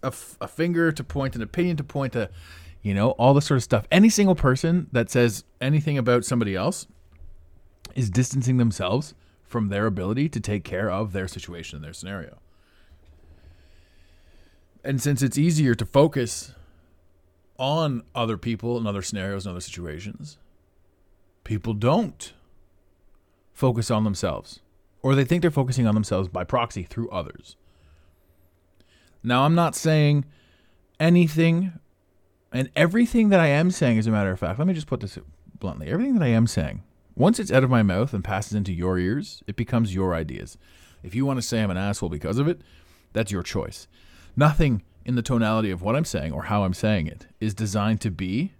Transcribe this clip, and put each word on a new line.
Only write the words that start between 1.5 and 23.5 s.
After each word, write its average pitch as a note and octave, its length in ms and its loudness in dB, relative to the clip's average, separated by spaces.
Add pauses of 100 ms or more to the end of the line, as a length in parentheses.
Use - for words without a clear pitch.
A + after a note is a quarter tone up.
to D3 60 -4
point C3+ 320 -4
a, G#2+ 140 -2 (520)
you G2+ 120 -2
know, G#2 180 2
all B2+ 220 4
this C#3+ 120 4
sort C#3+ 120 2
of A#2+ 60 0
stuff. A2 280 0
Any G3 180 8
single G3 260 4
person D#3 560 2
that A#2 180 0
says A#2+ 340 2 (160)
anything D3 380 0
about B2 280 2
somebody A2 300 -2
else A#2 320 -4 (1080)
is A#2+ 140 0
distancing B2+ 480 0
themselves A#2 560 0 (360)
from A2 200 -2
their G2+ 180 0
ability G#2+ 420 -2
to B2 100 -6
take G#2 240 -4
care G2 260 -4
of G2 220 -4
their F#2+ 160 -6
situation F2 480 -14
and D2+ 80 -12
their D2 100 -16
scenario. F#2 440 -14 (2500)
And C3+ 180 -2
since C#3+ 200 0
it's C3 160 0
easier D3+ 380 2
to A2+ 100 -4
focus C#3 680 0 (1040)
on C#3 460 -2 (120)
other A2+ 220 -2
people A#2 400 -4
and A2+ 100 -4
other G2+ 140 -4
scenarios G2 440 -6
and G2 60 -8
other F2 80 -8
situations, F2 800 -12 (1080)
people A2 300 -6
don't B2 600 -2 (1160)